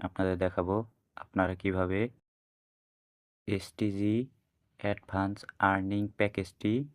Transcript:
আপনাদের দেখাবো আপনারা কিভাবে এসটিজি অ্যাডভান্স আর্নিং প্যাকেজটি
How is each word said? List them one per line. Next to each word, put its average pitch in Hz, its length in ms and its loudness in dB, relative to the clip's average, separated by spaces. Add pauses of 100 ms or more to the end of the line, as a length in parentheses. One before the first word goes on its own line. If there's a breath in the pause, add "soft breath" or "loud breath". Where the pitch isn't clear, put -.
আপনাদের 92 360 0
দেখাবো 92 320 0 (480)
আপনারা 92 380 0
কিভাবে 92 380 0 (1500)
এসটিজি 101 680 0 (640)
অ্যাডভান্স 101 580 -2 (320)
আর্নিং 98 320 2 (180)
প্যাকেজটি 104 540 0 (220)